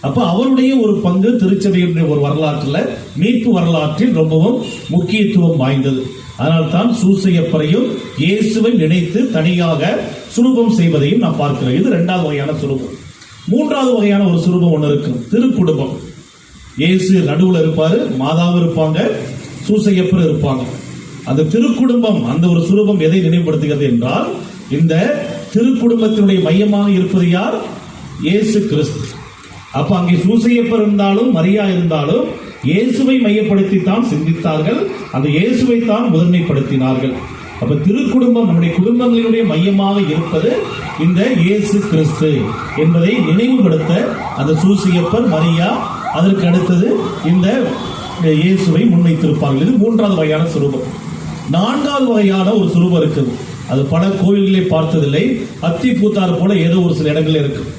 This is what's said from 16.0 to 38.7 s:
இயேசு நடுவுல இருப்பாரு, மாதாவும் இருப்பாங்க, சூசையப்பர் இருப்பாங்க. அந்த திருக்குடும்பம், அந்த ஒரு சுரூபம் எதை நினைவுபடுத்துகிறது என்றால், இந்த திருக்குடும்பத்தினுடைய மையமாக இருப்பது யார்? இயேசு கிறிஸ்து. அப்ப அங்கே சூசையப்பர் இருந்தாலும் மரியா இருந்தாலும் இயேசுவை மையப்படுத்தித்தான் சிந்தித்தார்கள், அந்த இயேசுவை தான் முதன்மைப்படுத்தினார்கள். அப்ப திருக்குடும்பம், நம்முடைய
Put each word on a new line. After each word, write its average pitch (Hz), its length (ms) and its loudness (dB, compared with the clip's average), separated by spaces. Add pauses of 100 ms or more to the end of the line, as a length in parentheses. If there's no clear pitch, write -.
இயேசு 185 320 2 (160)
நடுவுல 170 340 2
இருப்பாரு, 160 340 0 (220)
மாதாவும் 170 420 0
இருப்பாங்க, 160 460 0 (560)
சூசையப்பர் 190 640 2
இருப்பாங்க. 139 360 -2 (600)
அந்த 156 280 0
திருக்குடும்பம், 233 720 2
அந்த 147 240 0
ஒரு 170 200 2
சுரூபம் 196 380 2
எதை 185 140 2
நினைவுபடுத்துகிறது 151 720 0
என்றால், 117 360 -2 (420)
இந்த 160 240 0 (580)
திருக்குடும்பத்தினுடைய 220 920 2
மையமாக 202 480 2
இருப்பது 180 400 2
யார்? 202 280 0 (640)
இயேசு 208 360 2 (100)
கிறிஸ்து. - 360 -2 (680)
அப்ப 160 240 -2
அங்கே 175 280 2
சூசையப்பர் 233 580 2
இருந்தாலும் 202 520 2
மரியா 190 340 2
இருந்தாலும் 170 580 0 (380)
இயேசுவை 247 560 0
மையப்படுத்தித்தான் 202 880 0
சிந்தித்தார்கள், 160 680 -2 (340)
அந்த 139 160 -2
இயேசுவை 233 500 2 (100)
தான் 233 220 0
முதன்மைப்படுத்தினார்கள். 135 1040 0 (460)
அப்ப 143 260 -2
திருக்குடும்பம், 233 600 2
நம்முடைய 170 260 2